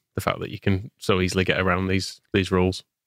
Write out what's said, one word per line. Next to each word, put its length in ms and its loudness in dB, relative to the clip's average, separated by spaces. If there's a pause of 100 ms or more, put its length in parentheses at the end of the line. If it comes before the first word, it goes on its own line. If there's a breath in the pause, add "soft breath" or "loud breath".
(140)
The 60 -6
fact 180 -2
that 120 -8
you 100 -12
can 380 -2
so 220 0
easily 220 2
get 160 0
around 300 0
these, 320 -4 (120)
these 200 2
rules. 320 2 (220)